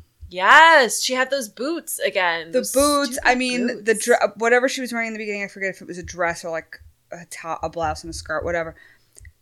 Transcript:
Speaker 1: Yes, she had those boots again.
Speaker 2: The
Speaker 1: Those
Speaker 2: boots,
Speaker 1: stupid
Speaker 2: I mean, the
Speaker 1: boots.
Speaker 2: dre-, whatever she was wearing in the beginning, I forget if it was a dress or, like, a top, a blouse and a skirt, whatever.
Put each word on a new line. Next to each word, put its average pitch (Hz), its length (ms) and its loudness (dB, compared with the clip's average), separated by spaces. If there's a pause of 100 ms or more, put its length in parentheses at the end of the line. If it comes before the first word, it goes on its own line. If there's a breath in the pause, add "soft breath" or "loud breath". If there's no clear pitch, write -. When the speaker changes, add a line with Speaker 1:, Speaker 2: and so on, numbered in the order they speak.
(280)
Speaker 1:
Yes, 254 760 6
she 254 100 -4
had 254 160 0
those 269 200 -4
boots 294 500 -8
again. 175 480 -2
Speaker 2:
The 240 120 -2
Speaker 1:
Those 202 120 -4
Speaker 2:
boots, 285 460 2
Speaker 1:
stupid - 120 0
Speaker 2:
I 254 60 4
mean, 247 320 -2
the 226 260 -2
Speaker 1:
boots. 202 120 -2
Speaker 2:
dre-, 233 120 6 (200)
whatever 240 300 4
she 269 140 -4
was 240 100 -8
wearing 226 180 -6
in 220 40 -8
the 214 60 -10
beginning, 208 240 -6
I 190 40 -6
forget 196 280 -6
if - 80 -20
it - 40 -14
was 175 120 -12
a 170 40 -12
dress 170 400 -4
or, 175 60 -10
like, 160 300 -10 (320)
a 175 180 -16
top, - 320 -10
a 165 80 -4
blouse 160 340 -6
and 170 60 -12
a 160 40 -10
skirt, - 300 -6
whatever. 165 320 -4 (680 soft breath)